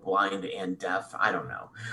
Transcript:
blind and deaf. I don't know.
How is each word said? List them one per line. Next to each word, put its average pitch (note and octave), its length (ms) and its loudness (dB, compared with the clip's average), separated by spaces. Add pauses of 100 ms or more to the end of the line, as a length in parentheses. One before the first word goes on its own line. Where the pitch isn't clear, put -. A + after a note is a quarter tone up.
blind F#2+ 400 4
and F#2 360 -2
deaf. F#2+ 400 -2
I G#2+ 120 6
don't - 160 0
know. - 220 -6 (240)